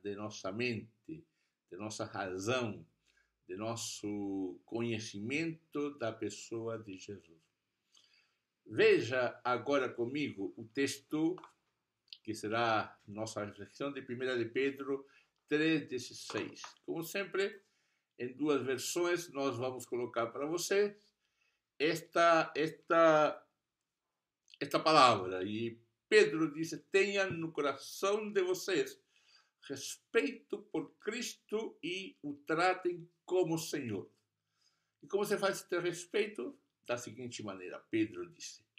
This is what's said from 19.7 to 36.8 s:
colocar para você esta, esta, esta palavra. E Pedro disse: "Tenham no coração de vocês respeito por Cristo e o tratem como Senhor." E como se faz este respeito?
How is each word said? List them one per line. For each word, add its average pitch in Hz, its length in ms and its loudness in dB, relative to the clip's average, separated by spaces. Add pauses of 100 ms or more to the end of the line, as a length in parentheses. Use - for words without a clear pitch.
colocar 120 420 -2
para 131 180 -4
você 196 520 2 (800)
esta, 165 720 4
esta, 156 880 6 (1160)
esta - 180 -2
palavra. 113 680 6
E 113 340 -4 (300)
Pedro 160 440 6
disse: 156 260 -6 (120)
"Tenham 196 400 2
no 160 220 -6
coração 196 760 -2
de 196 120 2
vocês 180 600 0 (600)
respeito - 1040 -4
por - 360 -8
Cristo 220 800 -6
e 180 400 -6
o 143 120 -8 (120)
tratem 175 640 0 (140)
como 175 340 2
Senhor." 123 540 -6 (920)
E - 60 -20
como - 160 0
se 208 140 0
faz 196 240 0
este 180 180 -4
respeito? 208 800 -4 (260)